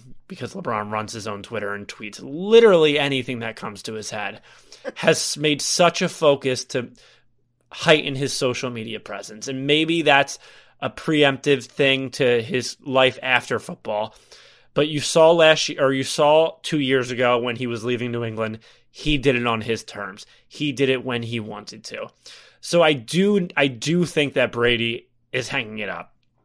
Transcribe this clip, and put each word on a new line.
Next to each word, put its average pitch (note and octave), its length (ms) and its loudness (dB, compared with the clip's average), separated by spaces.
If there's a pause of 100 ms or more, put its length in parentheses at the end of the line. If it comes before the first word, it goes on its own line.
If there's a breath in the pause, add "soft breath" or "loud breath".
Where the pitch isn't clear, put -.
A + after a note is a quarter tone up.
(260)
because B2+ 260 -12
LeBron G#2+ 400 -6
runs G#2+ 220 -4
his G#2+ 120 -10
own G2+ 160 -8
Twitter G#2 300 -8
and G2+ 160 -12
tweets G#2 340 -14
literally E3+ 760 6
anything C3+ 400 -2
that A2+ 180 -8
comes G2+ 280 -12
to A2 100 -10
his G#2+ 160 -10
head, G#2 320 -10 (260 loud breath)
<laughs> - 280 -16
has - 420 0
made D3 240 0
such E3+ 400 2
a F3 60 0
focus C3+ 580 0
to B2 240 -6 (800 soft breath)
heighten D#3 420 2
his C3+ 200 -4
social B2+ 340 -4
media A2+ 320 -10
presence. G#2 480 -14
And C3+ 180 -6
maybe D#3+ 360 2
that's C#3 360 2 (420 loud breath)
a C3 100 -6
preemptive C#3+ 720 0
thing C3+ 460 0
to B2 320 0
his A#2+ 420 -6
life C3 380 2
after B2 360 0
football. A2 560 -8 (600 soft breath)
But D3+ 140 2
you D3+ 120 -4
saw D#3+ 320 6
last D#3 380 6
year, D3+ 120 -6
or C3+ 120 4
you C3+ 100 -2
saw D#3 580 4
two - 160 -4
years C3 320 0
ago B2 280 2
when A#2+ 180 -4
he B2 100 -6
was A#2 200 -6
leaving B2 260 -4
New A#2 120 -4
England, A2 340 -6 (320 soft breath)
he D3+ 260 -2
did C3 180 2
it A#2+ 120 -2
on A2+ 160 0
his A2+ 200 -4
terms. G2+ 440 -14 (200 soft breath)
He D3 260 -6
did C3 180 0
it C3 160 -2
when A#2+ 160 -4
he A#2 180 -6
wanted G#2+ 440 -12
to. A2 240 -12 (520 loud breath)
So E3+ 220 2
I D#3 100 6
do, F3 640 0
I C#3+ 120 4
do C#3+ 360 0
think C#3+ 300 -2
that B2 180 0
Brady A#2 560 0 (240)
is B2 160 -6
hanging A2 300 -8
it G#2 100 -8
up. E2+ 240 -12 (320)